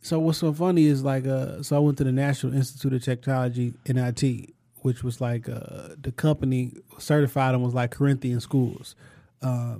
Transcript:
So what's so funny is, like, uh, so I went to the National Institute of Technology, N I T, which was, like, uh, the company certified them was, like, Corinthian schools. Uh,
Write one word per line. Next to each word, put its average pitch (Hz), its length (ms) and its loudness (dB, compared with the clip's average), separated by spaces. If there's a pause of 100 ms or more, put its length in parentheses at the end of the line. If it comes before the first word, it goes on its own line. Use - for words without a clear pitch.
So - 160 -2
what's 160 220 2
so 160 120 0
funny 165 340 4
is, 139 180 4
like, 135 240 -2
uh, 131 340 -4
so 147 140 -2
I 143 40 4
went 147 200 4
to 147 40 0
the 131 80 2
National 135 400 0
Institute 135 420 0
of 123 100 -2
Technology, 123 720 -2 (100)
N 127 140 2
I 123 100 0
T, 123 460 -2 (260)
which 127 220 -2
was, 120 180 -6
like, 120 260 -4
uh, - 420 -12 (120)
the 135 100 -6
company 131 600 0 (240)
certified 135 560 2
them 123 80 2
was, 123 140 0
like, 120 160 0
Corinthian 131 480 0
schools. - 560 -2 (440)
Uh, 120 400 -4